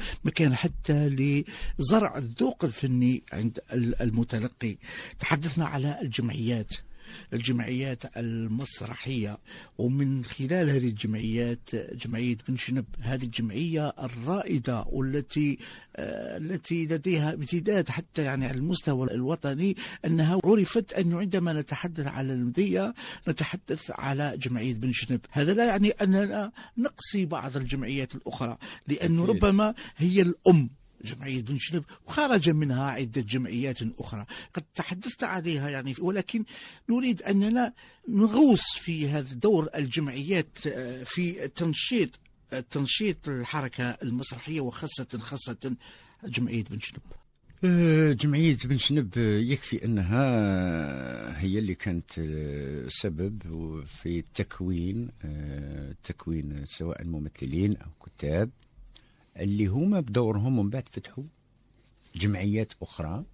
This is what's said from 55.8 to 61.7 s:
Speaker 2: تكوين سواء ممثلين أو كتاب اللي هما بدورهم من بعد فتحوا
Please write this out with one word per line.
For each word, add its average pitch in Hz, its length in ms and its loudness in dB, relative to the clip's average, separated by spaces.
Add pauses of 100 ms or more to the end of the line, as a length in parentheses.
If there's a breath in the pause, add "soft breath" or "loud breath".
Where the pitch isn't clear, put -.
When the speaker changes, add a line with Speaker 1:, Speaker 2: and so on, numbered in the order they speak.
Speaker 2:
تكوين 73 600 -6
سواء - 380 -8
ممثلين 80 720 -2
أو - 120 -16 (160)
كتاب 85 440 -2 (920 soft breath)
اللي 101 260 0
هما 160 340 2
بدورهم 117 600 2
من 101 100 2
بعد 131 200 -6
فتحوا - 340 -12 (920)